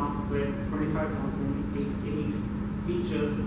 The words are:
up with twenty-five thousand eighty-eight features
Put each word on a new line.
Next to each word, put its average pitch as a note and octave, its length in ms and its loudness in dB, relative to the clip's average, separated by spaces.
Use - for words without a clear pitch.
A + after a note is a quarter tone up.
up - 280 -2
with C#3 220 2
twenty-five - 480 2
thousand - 600 0
eighty-eight - 580 0
features - 600 2